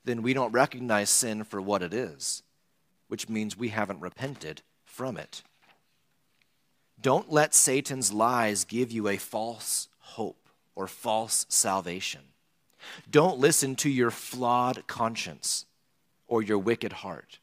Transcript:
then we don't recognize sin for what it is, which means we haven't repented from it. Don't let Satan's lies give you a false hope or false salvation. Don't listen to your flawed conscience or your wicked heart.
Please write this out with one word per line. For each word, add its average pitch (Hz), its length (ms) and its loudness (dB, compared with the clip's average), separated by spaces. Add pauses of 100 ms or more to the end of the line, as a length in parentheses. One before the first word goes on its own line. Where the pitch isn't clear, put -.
then 117 180 -4
we 123 100 2
don't 127 200 0
recognize 120 580 4
sin 107 340 0
for 101 160 -6
what 98 220 0
it 85 100 -4
is, 101 500 -4 (680)
which - 200 -8
means 107 280 -4
we 117 120 -4
haven't 104 320 -4
repented 90 640 -10 (220)
from 123 320 -8
it. - 260 -14 (1600)
Don't 135 300 2
let 151 240 4
Satan's 131 580 2
lies 110 520 2
give 117 260 -2
you 110 180 -2
a 98 100 0
false - 680 -6 (100)
hope - 500 -10 (260)
or - 120 -6
false 113 600 -2
salvation. 92 760 -2 (880)
Don't 147 280 6
listen 135 380 4
to 147 140 0
your 123 200 4
flawed 123 760 -2
conscience - 800 -4 (600)
or 113 140 2
your 104 160 2
wicked 110 360 0
heart. - 480 -14